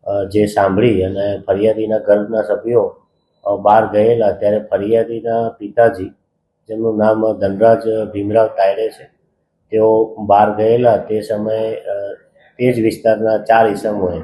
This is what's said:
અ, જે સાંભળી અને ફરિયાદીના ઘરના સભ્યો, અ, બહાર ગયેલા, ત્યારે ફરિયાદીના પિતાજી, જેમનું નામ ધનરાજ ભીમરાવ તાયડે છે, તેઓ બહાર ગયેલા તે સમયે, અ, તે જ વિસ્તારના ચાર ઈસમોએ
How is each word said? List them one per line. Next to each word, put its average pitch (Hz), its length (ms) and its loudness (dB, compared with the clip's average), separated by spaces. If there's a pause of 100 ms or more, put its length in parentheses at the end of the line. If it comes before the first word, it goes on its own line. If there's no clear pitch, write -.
અ, 101 200 -4
જે 101 220 0
સાંભળી 101 580 2
અને 98 440 -4
ફરિયાદીના 107 500 0
ઘરના 104 440 0
સભ્યો, 104 560 -2 (480)
અ, 101 100 -2
બહાર 104 320 4
ગયેલા, 107 440 2
ત્યારે 104 280 -2 (120)
ફરિયાદીના 113 880 -2
પિતાજી, 101 500 0 (580)
જેમનું 110 300 -4
નામ 110 360 2
ધનરાજ 104 800 0
ભીમરાવ 104 360 0
તાયડે 101 420 -2
છે, - 220 -20 (600)
તેઓ 110 480 2
બહાર 104 360 4
ગયેલા 117 420 2
તે 107 240 -4
સમયે, 110 540 -4
અ, 101 380 -8 (440)
તે 123 160 2
જ 117 60 -2
વિસ્તારના 110 580 0
ચાર 113 300 4
ઈસમોએ 95 560 -4